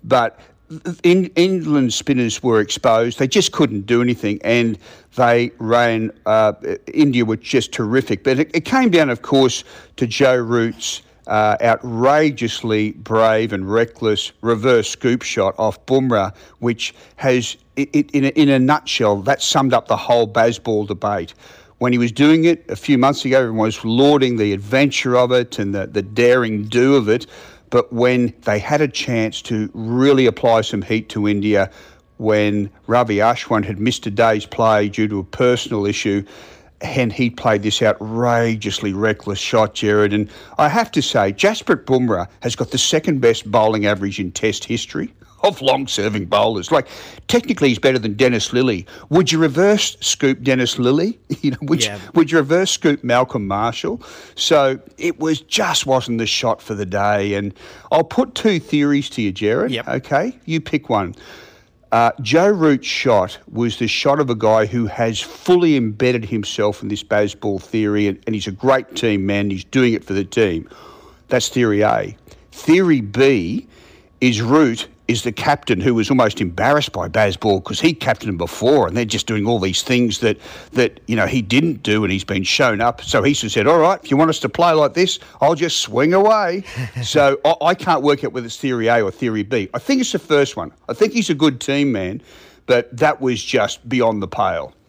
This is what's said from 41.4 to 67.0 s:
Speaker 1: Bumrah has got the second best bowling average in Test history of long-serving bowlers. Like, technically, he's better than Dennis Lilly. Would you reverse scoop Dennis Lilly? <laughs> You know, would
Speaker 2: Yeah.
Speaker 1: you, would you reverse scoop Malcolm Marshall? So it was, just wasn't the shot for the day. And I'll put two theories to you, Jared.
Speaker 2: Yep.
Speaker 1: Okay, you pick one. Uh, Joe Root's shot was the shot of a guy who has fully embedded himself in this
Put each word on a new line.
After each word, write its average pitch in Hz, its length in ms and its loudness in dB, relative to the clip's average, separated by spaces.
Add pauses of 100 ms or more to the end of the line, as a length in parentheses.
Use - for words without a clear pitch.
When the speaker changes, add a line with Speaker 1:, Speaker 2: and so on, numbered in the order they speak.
Speaker 1:
Bumrah 120 440 0 (120)
has 123 160 -6
got 127 140 -6
the 135 80 -4
second 156 420 0
best 117 300 2
bowling 110 340 2
average 101 340 -2
in 90 140 -6
Test - 320 -4
history - 480 -6 (320)
of 196 160 0
long-serving 127 680 -2
bowlers. 104 460 0
Like, 143 160 0 (400)
technically, 233 400 2
he's 110 100 2
better 131 200 2
than 107 160 -4
Dennis 120 380 0
Lilly. 120 340 0 (220)
Would 156 220 2
you 160 80 0
reverse 175 600 2
scoop - 420 -2
Dennis 127 360 0
Lilly? 147 460 0
<laughs> - 180 -8
You 139 100 0
know, 127 100 -10
would 151 220 0
Speaker 2:
Yeah. 104 120 -6
Speaker 1:
you, 92 60 -14 (120)
would 160 180 2
you 165 60 4
reverse 165 340 0
scoop 143 320 -2
Malcolm 123 420 0
Marshall? 113 560 -4 (320)
So 135 460 2 (180)
it 165 220 -4
was, 156 200 -2
just - 460 -4
wasn't 123 320 -2
the 113 80 -2
shot - 340 -2
for - 140 -10
the 101 120 -6
day. 101 480 -2
And 101 200 -6 (380)
I'll 160 100 4
put 254 320 -2
two 196 240 0
theories 143 520 -2
to 120 120 -6
you, 101 80 -2
Jared. 113 400 -2
Speaker 2:
Yep. - 180 -8
Speaker 1:
Okay, 143 560 -4
you 160 160 -4
pick - 280 -6
one. 98 260 -2 (760)
Uh, 117 200 4 (100)
Joe 156 280 2
Root's 160 380 2
shot - 520 0 (120)
was 113 280 -4
the 117 80 -4
shot 143 340 0
of 135 80 0
a 123 60 -2
guy 110 320 2
who 117 220 -4
has 113 320 -4
fully 175 560 2
embedded 120 480 0
himself 104 580 -4
in 104 60 -8
this 101 160 -6